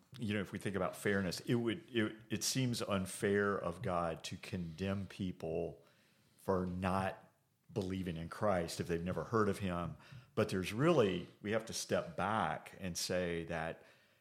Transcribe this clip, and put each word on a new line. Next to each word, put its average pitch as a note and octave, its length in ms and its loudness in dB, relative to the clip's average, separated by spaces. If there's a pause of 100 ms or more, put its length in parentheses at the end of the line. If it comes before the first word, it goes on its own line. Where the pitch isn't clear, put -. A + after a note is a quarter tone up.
(180)
you G#2+ 160 0
know, G#2+ 60 0
if F2+ 100 -4
we G#2 80 -4
think G2 160 -4
about F#2 220 0
fairness, G2 500 2
it B2+ 80 2
would, A2+ 280 0 (120)
it, G#2+ 160 2 (200)
it G#2 120 0
seems B2 400 0
unfair G2+ 720 2
of F2 240 -2
God E2+ 440 0
to F#2+ 140 -8
condemn F#2 720 -4
people E2+ 720 -4 (680)
for F#2 240 2 (120)
not F#2+ 360 2 (560)
believing F#2 440 -2
in E2 120 -6
Christ F#2 520 0
if E2 80 -4
they've E2+ 160 0
never E2+ 180 -2
heard G#2+ 260 2
of F#2+ 100 0
him. F2 360 -2 (400)
But G#2+ 140 4
there's F#2 240 -2
really, A2 560 4 (160)
we G#2 80 -2
have A2+ 140 0
to F#2 60 -8
step F2 440 0
back F#2+ 640 0
and F2+ 160 -4
say E2+ 520 0
that, E2 340 -4 (380)